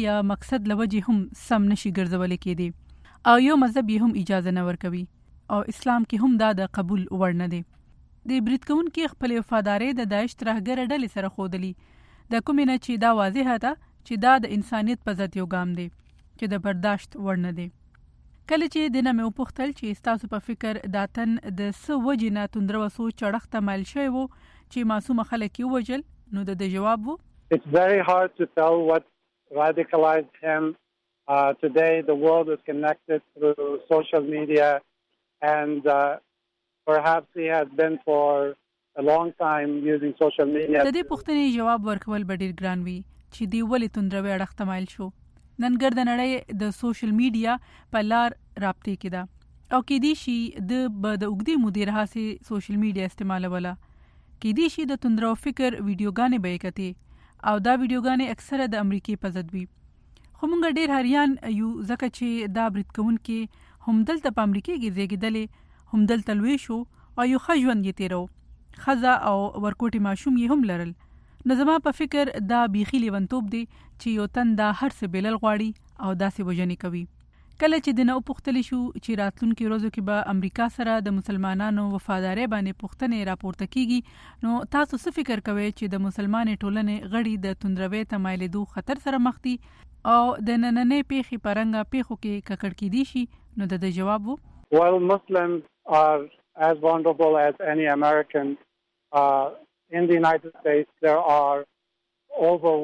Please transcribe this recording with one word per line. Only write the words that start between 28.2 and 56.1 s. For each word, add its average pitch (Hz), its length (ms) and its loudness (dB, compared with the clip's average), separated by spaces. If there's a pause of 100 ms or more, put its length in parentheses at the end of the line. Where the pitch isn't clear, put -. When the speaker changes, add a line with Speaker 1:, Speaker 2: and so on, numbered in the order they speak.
Speaker 2:
to 175 60 2 (120)
tell 165 180 6 (140)
what 160 140 4 (580)
radicalized 156 760 2 (100)
him. 156 180 0 (640)
Uh, 139 240 4 (120)
today 160 300 4 (160)
the 147 60 4 (100)
world 160 280 4
is 147 160 -6
connected 151 520 -2 (120)
through 147 320 0 (280)
social 156 300 2 (120)
media 151 340 4 (840)
and, 147 260 -2 (160)
uh, 143 160 2 (800)
perhaps 160 500 2
he 160 60 -2 (100)
has 151 100 0 (140)
been 160 260 2
for 147 220 4 (720)
a - 80 -2
long 165 180 4 (160)
time 147 320 0 (200)
using 143 280 -2
social 147 320 2
media. 151 320 2
Speaker 1:
د 262 80 -2
دې 349 160 -2
پوښتنې 285 460 0
جواب 226 320 0
ورکول 208 420 -4
به 190 100 -4
ډېر 185 200 -4
ګران 180 260 -4
وي 180 100 -8 (360)
چې - 180 -6
دی 226 100 0
ولې 226 260 0 (120)
توندروي 196 380 -2
اړخ 190 240 -6
ته 196 100 -2
مایل 185 240 -6
شو. 190 160 -10 (500)
نن 247 160 2
ګرده 247 320 2
نړۍ 247 540 -2
د 208 180 -4
سوشل 233 300 -2 (100)
میډیا 226 320 0 (400)
په 220 60 2 (100)
لار 240 200 4 (340)
رابطې 196 380 -4
کې 190 140 -8
ده. 180 80 -6 (500)
او 254 160 4
کیدای 277 240 2 (120)
شي 240 120 -2 (340)
د - 0 - (340)
به 214 60 0 (100)
د - 80 -2
اوږدې 214 340 -2
مودې 208 260 0
راهیسې 214 360 -2 (240)
سوشل 208 340 -4
میډیا 190 280 -2
استعمالوله. 180 600 -4 (720)
کیدای 262 300 2
شي 311 160 -4
د 269 140 -4
توندرو 226 280 2 (120)
فکر 262 300 0
ویډیوګانې 208 680 0